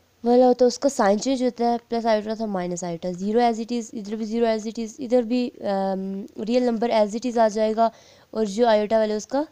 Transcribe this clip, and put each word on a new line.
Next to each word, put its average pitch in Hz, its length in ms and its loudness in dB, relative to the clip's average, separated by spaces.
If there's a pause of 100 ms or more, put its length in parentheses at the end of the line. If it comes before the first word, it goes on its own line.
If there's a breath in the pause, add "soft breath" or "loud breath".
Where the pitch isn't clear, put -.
(240)
वाला 247 220 6
होता 247 180 4
है - 20 8
उसका 247 220 0
sign 208 300 2
change 254 240 -2
होता 233 240 0
है, 240 120 2
प्लस 226 280 -6
iota 214 280 0
था 220 120 -6
minus 180 380 -4
iota, 175 280 -6
zero 202 280 0
as 233 180 2
it 226 140 -8
is, 233 220 -6
इधर 208 220 -8
भी 220 80 -6
ज़ीरो 226 220 0
as 220 200 -2
it 226 120 -8
is, 226 220 -10
इधर 247 220 2
भी, 240 260 -2
um, 196 800 -4 (140)
real 240 260 0
number 233 240 -2
as 214 240 2
it 240 120 -6
is 240 120 -2
आ 226 100 4
जाएगा 220 420 0 (440 soft breath)
और 220 120 0
जो 208 200 0
iota 214 320 4
वाला 214 160 0
उसका 262 380 -4